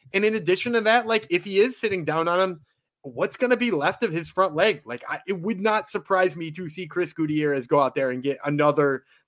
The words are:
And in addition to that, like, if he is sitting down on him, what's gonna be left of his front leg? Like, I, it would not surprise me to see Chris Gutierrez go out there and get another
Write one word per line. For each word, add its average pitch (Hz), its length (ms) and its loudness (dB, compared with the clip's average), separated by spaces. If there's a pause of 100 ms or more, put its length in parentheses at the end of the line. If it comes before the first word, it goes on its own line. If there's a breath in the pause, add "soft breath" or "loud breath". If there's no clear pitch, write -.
(120 soft breath)
And 196 120 0
in 214 120 2
addition 190 380 0
to 233 80 2
that, 226 240 4
like, 220 240 0
if 180 140 0
he 196 160 0
is 247 180 2
sitting 196 260 -2
down 160 240 0
on 175 120 2
him, 185 200 -2 (420)
what's 139 340 -6
gonna 247 200 2
be 233 140 0
left 156 340 -2
of 190 80 0
his 160 160 -6
front 185 260 0
leg? 185 300 2
Like, 120 240 -10
I, - 180 -6
it 190 140 -4
would 185 200 -4
not 214 300 0
surprise 185 460 0
me 165 160 -8
to 175 160 -8
see 175 180 -10
Chris 160 260 -4
Gutierrez 151 540 0
go 147 140 4
out 131 140 2
there 135 160 0
and 127 120 -4
get 139 220 -2
another 147 600 2 (240)